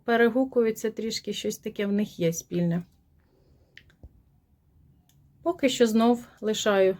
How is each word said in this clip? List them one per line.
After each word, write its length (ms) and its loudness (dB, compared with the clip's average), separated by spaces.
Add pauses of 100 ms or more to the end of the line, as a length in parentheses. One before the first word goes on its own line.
перегукується 840 0
трішки, 420 -8
щось 260 -6
таке 280 -8
в 60 -2
них 260 -4
є 140 0
спільне. 500 -4 (2500)
Поки 260 0
що 180 4
знов 420 2 (120)
лишаю 600 2